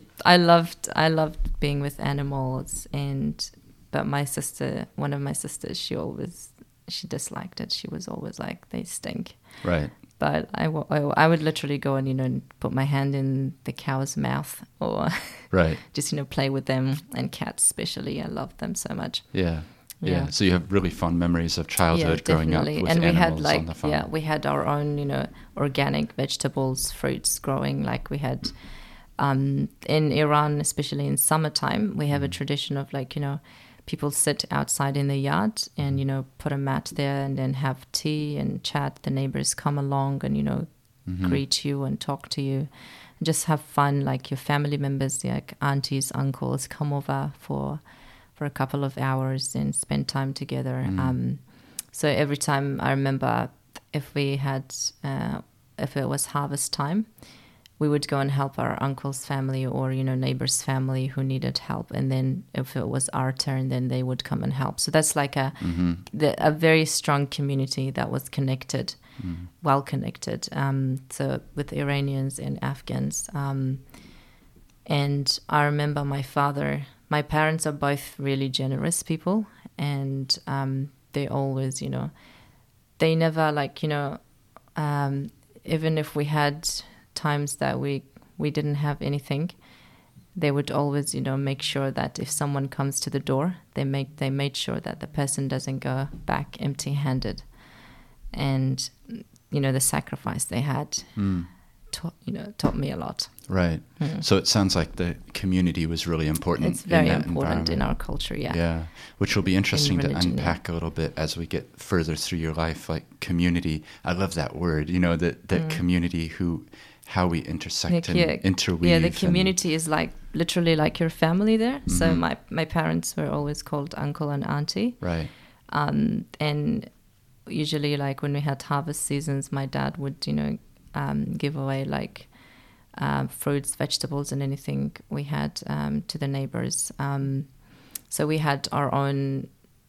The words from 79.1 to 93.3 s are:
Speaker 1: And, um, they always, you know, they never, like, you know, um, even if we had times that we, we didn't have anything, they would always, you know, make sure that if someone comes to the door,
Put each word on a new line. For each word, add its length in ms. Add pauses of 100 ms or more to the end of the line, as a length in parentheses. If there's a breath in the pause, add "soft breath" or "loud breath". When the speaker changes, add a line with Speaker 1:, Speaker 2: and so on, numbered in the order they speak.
Speaker 1:
And, 580 (100)
um, 440 (220)
they 160
always, 540
you 80
know, 200 (880 soft breath)
they 160
never, 380
like, 300
you 60
know, 300 (580)
um, 540 (340)
even 340
if 180
we 80
had 440 (460 loud breath)
times 420
that 220
we, 240 (360)
we 120
didn't 260
have 260
anything, 480 (840 soft breath)
they 160
would 200
always, 440
you 60
know, 160
make 260
sure 280
that 280
if 120
someone 380
comes 320
to 100
the 100
door, 360 (180)